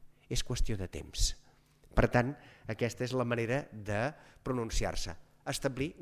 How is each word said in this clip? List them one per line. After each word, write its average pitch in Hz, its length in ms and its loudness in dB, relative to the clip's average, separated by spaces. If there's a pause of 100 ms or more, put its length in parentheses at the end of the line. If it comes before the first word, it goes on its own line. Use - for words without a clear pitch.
(300)
És 127 160 2
qüestió 113 320 2
de 95 100 -4
temps. - 440 0 (640)
Per - 160 8
tant, 123 160 6 (400)
aquesta 117 380 -2
és 123 100 -2
la 127 80 2
manera 117 460 0
de 107 400 -2 (340)
pronunciar-se. 113 720 0 (340)
Establir 135 520 -2